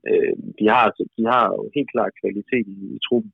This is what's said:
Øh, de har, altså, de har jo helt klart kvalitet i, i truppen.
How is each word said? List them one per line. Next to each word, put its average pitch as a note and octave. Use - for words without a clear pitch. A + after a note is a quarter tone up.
Øh, -
de G#2+
har, A#2+
altså, -
de A2+
har A#2+
jo G#2+
helt C#3
klart G#2
kvalitet G#2
i, G2
i -
truppen. A2+